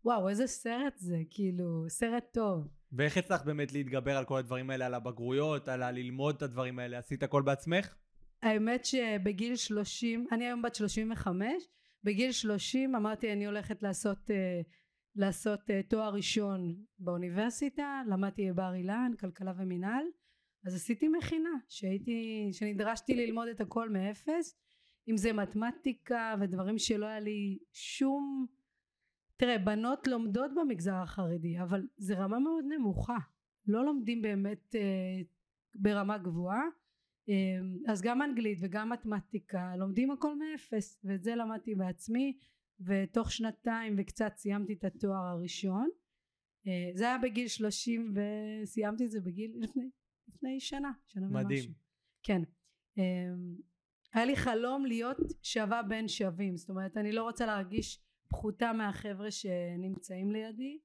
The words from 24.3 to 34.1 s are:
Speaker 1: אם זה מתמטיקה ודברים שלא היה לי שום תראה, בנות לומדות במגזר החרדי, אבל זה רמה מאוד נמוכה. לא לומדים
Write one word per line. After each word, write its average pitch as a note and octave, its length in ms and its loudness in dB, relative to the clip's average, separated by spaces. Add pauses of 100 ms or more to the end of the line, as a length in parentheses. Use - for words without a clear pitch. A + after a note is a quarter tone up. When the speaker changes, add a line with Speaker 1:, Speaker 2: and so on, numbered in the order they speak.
Speaker 1:
אם A3+ 100 4
זה A3 160 4
מתמטיקה A3+ 1080 0
ודברים F#3+ 360 0
שלא G#3+ 280 2
היה G#3+ 140 -6
לי G#3 400 -2 (140)
שום C4+ 720 0 (920)
תראה, B3 200 4
בנות G#3+ 500 0
לומדות A#3+ 480 0
במגזר G3+ 400 2
החרדי, E3+ 680 -2
אבל F#3 260 0 (100)
זה G3 180 -2
רמה G3 240 0
מאוד D#4 300 2
נמוכה. A#3+ 480 0 (500)
לא A3 180 4
לומדים A#3+ 360 2